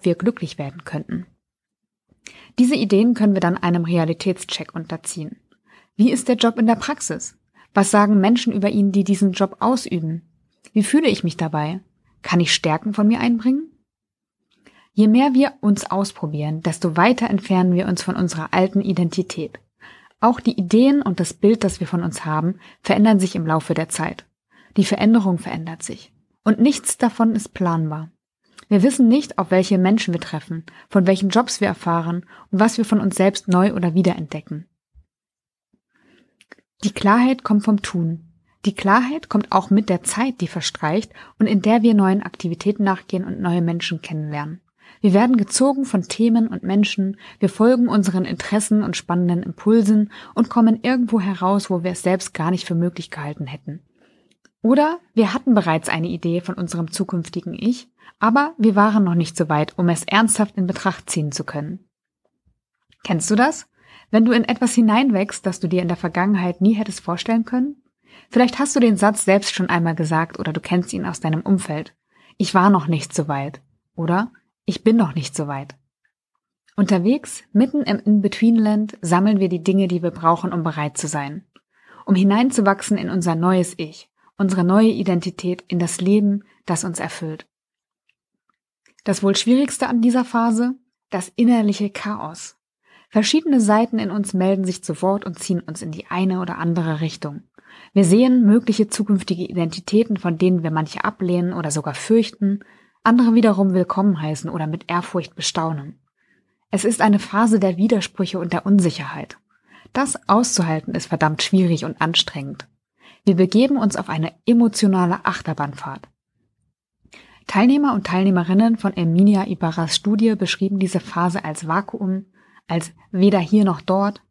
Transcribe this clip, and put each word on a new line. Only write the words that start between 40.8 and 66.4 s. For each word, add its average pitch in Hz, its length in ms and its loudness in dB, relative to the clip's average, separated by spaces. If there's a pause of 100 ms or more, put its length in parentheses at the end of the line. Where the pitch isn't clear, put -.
und 214 80 2
in 196 160 2
der 220 220 4
wir 233 100 6
neuen 196 300 4
Aktivitäten 196 600 -4
nachgehen 190 420 -2
und - 140 -8
neue 175 220 0
Menschen 170 400 -4
kennenlernen. 151 600 -10 (400)
Wir 196 120 4
werden 240 220 4
gezogen 262 480 0
von 208 200 -2
Themen 226 440 0
und 185 160 -8
Menschen, 196 540 0 (220)
wir 190 100 2
folgen 240 400 2
unseren 190 340 0
Interessen 208 600 -2
und 180 120 -6
spannenden 175 480 -2
Impulsen 214 680 2 (220)
und 240 160 0
kommen 226 320 4
irgendwo 233 380 0
heraus, 190 500 -2
wo 175 140 -2
wir 180 80 -4
es 175 120 -8
selbst 185 300 -2
gar 165 180 -2
nicht 180 140 -2
für - 80 -4
möglich 170 380 -4
gehalten 147 360 -10
hätten. 143 340 -14 (800)
Oder 294 380 2 (140)
wir 202 200 2
hatten 262 200 0
bereits 165 360 0
eine 165 180 -4
Idee 175 320 -4
von 175 160 -8
unserem 170 340 -6
zukünftigen 175 640 -6
Ich, 240 360 -4 (300)
aber 285 380 0
wir 214 180 4
waren 208 280 4
noch 175 100 2
nicht 170 220 -2
so 156 140 -2
weit, 151 280 -2
um 175 120 2
es 165 160 -2
ernsthaft 214 520 0
in 185 100 -2
Betracht - 420 -6
ziehen 151 240 -4
zu - 100 -8
können. 151 360 -10 (1200)
Kennst 160 260 -4
du 208 60 0
das? 269 320 0 (420)
Wenn 220 140 4
du 233 80 4
in 240 140 2
etwas 233 280 -2
hineinwächst, 220 720 2
das 180 140 -4
du 185 80 -2
dir 180 140 0
in 175 80 -2
der 175 80 -2
Vergangenheit 180 640 -2